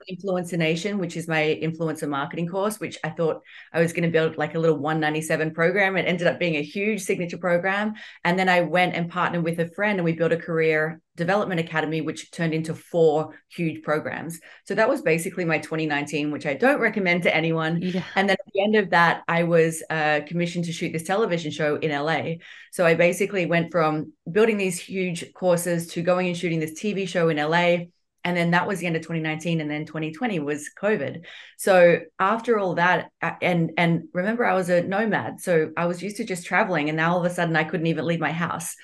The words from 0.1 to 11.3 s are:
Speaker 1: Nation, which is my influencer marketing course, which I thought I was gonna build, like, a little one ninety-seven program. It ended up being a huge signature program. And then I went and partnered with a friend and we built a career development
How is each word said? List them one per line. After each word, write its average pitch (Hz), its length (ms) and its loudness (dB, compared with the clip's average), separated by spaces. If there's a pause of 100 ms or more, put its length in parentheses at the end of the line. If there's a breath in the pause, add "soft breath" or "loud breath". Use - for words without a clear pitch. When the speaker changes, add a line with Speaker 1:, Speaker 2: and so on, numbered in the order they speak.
Speaker 1:
Nation, 170 420 0
which 170 180 -4
is 165 100 -6
my 156 340 0
influencer 160 480 -4
marketing 147 380 -4
course, 196 320 -4
which 156 240 -8
I 160 80 -4
thought - 320 -2 (300 loud breath)
I 160 80 2
was 170 120 2
gonna 170 160 0
build, 160 300 2
like, 151 160 -2
a 165 60 -2
little 160 180 2
one 156 220 0
ninety-seven 156 540 0
program. 185 420 2
It 165 100 0
ended 170 220 2
up 143 100 2
being 175 160 0
a 147 80 0
huge 208 400 -2
signature 175 360 -4
program. 190 560 0 (300 loud breath)
And 175 140 2
then 185 100 2
I 180 120 6
went 170 340 2
and 170 160 -4
partnered 175 320 0
with 165 160 -2
a 165 120 -2
friend 202 280 -2
and 170 60 0
we 165 80 2
built 165 200 0
a 165 40 4
career 160 640 0 (160)
development 185 440 0